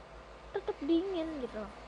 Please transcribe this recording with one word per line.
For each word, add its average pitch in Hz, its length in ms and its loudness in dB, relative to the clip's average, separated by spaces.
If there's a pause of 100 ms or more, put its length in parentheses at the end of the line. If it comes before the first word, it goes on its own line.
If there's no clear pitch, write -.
(520)
tetep 403 320 0
dingin 330 580 4
gitu 220 160 -2
loh. 208 160 -6 (140)